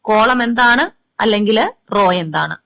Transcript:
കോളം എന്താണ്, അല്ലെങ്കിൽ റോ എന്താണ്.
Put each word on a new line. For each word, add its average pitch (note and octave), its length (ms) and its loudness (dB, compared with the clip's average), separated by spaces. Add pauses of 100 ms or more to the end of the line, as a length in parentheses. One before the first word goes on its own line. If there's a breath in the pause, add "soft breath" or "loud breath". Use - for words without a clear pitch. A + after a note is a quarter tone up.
കോളം A#3 420 0
എന്താണ്, A#3+ 460 0 (300)
അല്ലെങ്കിൽ G#3+ 520 0 (240)
റോ F#3+ 180 2
എന്താണ്. D#3+ 520 -6